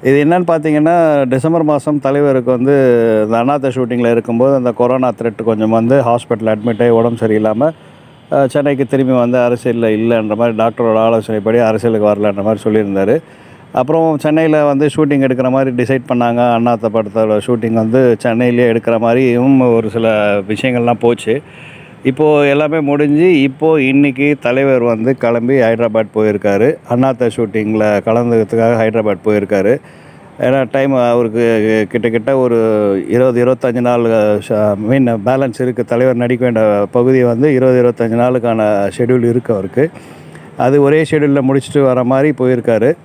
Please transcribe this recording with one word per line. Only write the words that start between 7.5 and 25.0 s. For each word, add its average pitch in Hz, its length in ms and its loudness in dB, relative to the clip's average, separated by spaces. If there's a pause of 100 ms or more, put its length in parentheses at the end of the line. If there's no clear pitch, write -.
அஹ், 139 160 2
சென்னைக்கு 139 400 -2
திரும்பி 131 260 0
வந்து 123 260 0
அரசியல்ல 120 480 0
இல்லைன்ற 110 480 0
மாதிரி 117 220 -2
டாக்டரோட 113 400 0
ஆலோசனைப்படி 110 680 0
அரசியலுக்கு 110 460 0
வரலன்ற 101 340 -2
மாதிரி 107 280 -2
சொல்லியிருந்தாரு. 107 520 0 (500)
அப்புறம் 156 460 0
சென்னையில 156 460 2
வந்து 143 220 2 (100)
shooting 143 320 0
எடுக்கிற 127 220 0
மாதிரி 131 320 0
டிசைட் 131 260 0
பண்ணாங்க. 120 320 0
அண்ணாத்த 117 520 0
படத்தோட 107 540 0
shooting 117 260 -2
வந்து 113 460 2
சென்னையிலேயே 120 540 0
எடுக்கிற 117 260 0
மாதிரியும் 123 760 2
ஒரு 113 160 0
சில 107 480 0 (100)
விஷயங்கள்லாம் 120 520 -2
போச்சு. 120 420 -2 (600)
இப்போ 147 440 2
எல்லாமே 151 340 0
முடிஞ்சு, 147 640 2
இப்போ 151 380 0
இன்னைக்கு 139 600 0
தலைவர் 131 420 0
வந்து 117 340 0